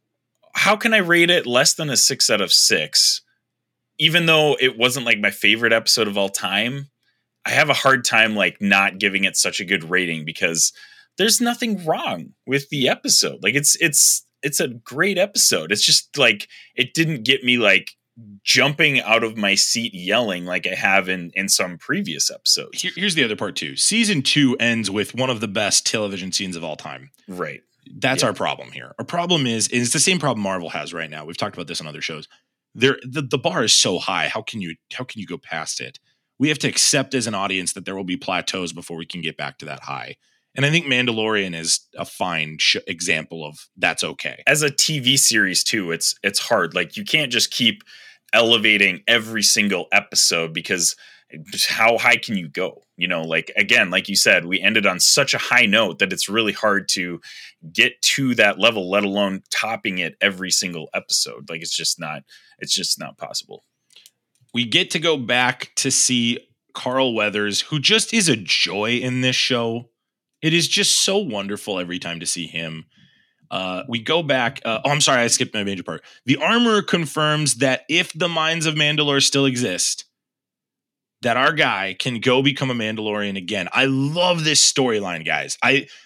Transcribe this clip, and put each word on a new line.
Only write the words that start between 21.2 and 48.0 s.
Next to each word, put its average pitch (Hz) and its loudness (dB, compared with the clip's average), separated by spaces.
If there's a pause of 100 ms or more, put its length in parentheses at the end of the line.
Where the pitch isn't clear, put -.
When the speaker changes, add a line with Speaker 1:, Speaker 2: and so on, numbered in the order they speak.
Speaker 1:
in 95 -2
some 90 0
previous 85 -4
episodes. - -2
Speaker 2:
Here, 180 -6
here's 180 -2
the 151 2
other 107 0
part 101 -6
too. 67 -8
Season 208 2
two 131 4
ends 113 0
with 101 -2
one 127 0
of 117 -2
the 110 -4
best 101 0
television 98 -4
scenes 92 -4
of 82 -10
all 78 -8
time. 69 -14 (180)
Speaker 1:
Right. 82 -8 (360)
Speaker 2:
That's 131 0
Speaker 1:
Yeah. 127 2
Speaker 2:
our 104 0
problem 69 -6
here. 62 -16
Our - -8
problem 175 0
is, 113 -2
is 120 -2
the 156 0
same 185 2
problem 120 -2
Marvel 92 -4
has 82 -8
right 82 -8
now. 76 -12
We've 82 -12
talked 104 -6
about 82 -10
this 82 -8
on 80 -10
other 76 -12
shows. 78 -10 (480)
There, 127 2
the, 131 -6
the 139 -2
bar 165 -2
is 107 2
so 95 2
high. 85 -2
How 110 -6
can 110 -10
you, 82 -10 (180)
how 127 -10
can 110 -14
you 90 -10
go 85 -10
past - -8
it? 60 -12 (400)
We 139 2
have 147 -2
to - 0
accept 135 2
as 117 -2
an 110 -4
audience 95 -4
that 92 -12
there 98 -8
will 95 -6
be 90 -4
plateaus 90 -4
before 85 -12
we 82 -12
can 87 -12
get 78 -8
back 71 -8
to 82 -16
that 69 -12
high. 67 -12 (360)
And 135 0
I 143 2
think 160 2
Mandalorian 110 0
is 82 -2 (180)
a 82 -8
fine 80 -6
sh-, - 2 (100)
example 82 -4
of 76 -18
that's 90 0
okay. 76 -8
Speaker 1:
As 147 2
a 147 0
T 147 0
V 127 2
series 104 2
too, 92 -2
it's, - -2 (100)
it's 98 -2
hard. 92 0
Like, 90 -4
you 101 -10
can't 147 -2
just 120 0
keep 110 -2 (500)